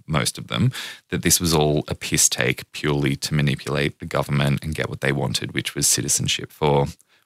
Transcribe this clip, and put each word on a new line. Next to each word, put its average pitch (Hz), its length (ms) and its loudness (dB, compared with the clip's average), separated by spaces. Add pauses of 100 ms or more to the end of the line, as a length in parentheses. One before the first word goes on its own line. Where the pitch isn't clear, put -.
most 73 320 -2
of - 80 -10
them, 92 240 2 (380)
that - 120 -2
this - 180 4
was 82 140 0
all 76 340 4
a 78 60 -4
piss - 340 0
take - 440 -2
purely 71 460 0
to - 180 -4
manipulate 71 640 0
the - 80 -10
government 71 560 0
and 80 100 -4
get - 160 -4
what - 120 -10
they 67 100 0
wanted, 67 420 -2
which - 220 -4
was - 100 -2
citizenship - 680 0
for 71 360 2 (380)